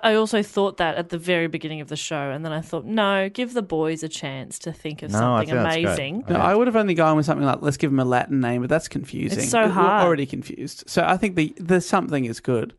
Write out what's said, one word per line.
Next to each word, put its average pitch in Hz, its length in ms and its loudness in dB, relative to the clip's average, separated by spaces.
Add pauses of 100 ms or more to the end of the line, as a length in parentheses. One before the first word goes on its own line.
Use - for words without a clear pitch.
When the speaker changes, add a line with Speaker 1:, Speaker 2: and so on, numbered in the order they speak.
Speaker 1:
I 220 100 4
also 220 260 2
thought 202 360 -2
that 165 180 0
at 170 140 -6
the 175 80 -6
very 170 300 0
beginning 156 340 -6
of 147 80 -12
the 151 80 -8
show, 139 340 -4
and 151 140 -6
then 160 80 -6
I 160 80 -4
thought, 160 240 -6
no, 196 420 2
give 240 260 -6
the 240 80 -2
boys 160 400 -2
a 160 60 -6
chance 135 520 -10
to 165 120 -10
think 156 320 -10
of - 80 -8
Speaker 2:
No, 120 220 2
I 113 80 4
Speaker 1:
something 110 140 -2
Speaker 2:
think 120 60 2
that's - 140 2
great. - 100 0
Speaker 1:
amazing. 170 440 -2
Speaker 3:
No, 175 100 2
I 180 160 4
would 240 120 4
have 226 100 2
only 208 160 2
gone 156 240 4
with 151 80 4
something 143 200 0
like, 131 160 0
let's 143 140 0
give 147 160 0
them 135 80 2
a 127 60 2
Latin 127 340 2
name, 123 220 0
but 123 80 -2
that's 160 180 0
confusing. - 520 -6
Speaker 1:
It's - 100 -2
so 226 140 4
Speaker 3:
We're 214 80 4
Speaker 1:
hard. 185 340 4
Speaker 3:
already 147 200 2
confused. - 600 -10
So 180 180 2
I 180 120 4
think 185 180 0
the, 156 220 0
the 175 240 2
something 156 420 0
is 117 160 -6
good. 123 400 -2